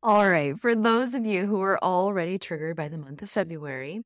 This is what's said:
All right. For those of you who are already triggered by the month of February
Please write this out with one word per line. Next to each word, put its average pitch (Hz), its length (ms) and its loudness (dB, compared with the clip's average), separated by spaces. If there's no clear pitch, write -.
All 208 280 6
right. 147 280 2
For 233 160 2
those 233 400 2
of 240 120 -2
you 196 180 0
who 202 160 0
are 190 240 2
already 185 540 0
triggered 160 360 -6
by 156 140 -6
the 160 80 -10
month 143 240 -14
of 202 80 -14
February 156 760 -6